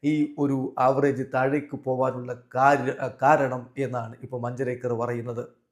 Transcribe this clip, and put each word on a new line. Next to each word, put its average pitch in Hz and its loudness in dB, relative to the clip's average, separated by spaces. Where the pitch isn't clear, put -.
ഈ - 2
ഒരു 135 2
ആവറേജ് 135 2
താഴേക്ക് 139 0
പോവാനുള്ള 127 -2
കാര്യ-, 131 4
കാരണം 131 4
എന്നാണ് 117 -6
ഇപ്പോൾ 123 -8
മഞ്ചരേക്കർ 123 -4
പറയുന്നത്. 120 -4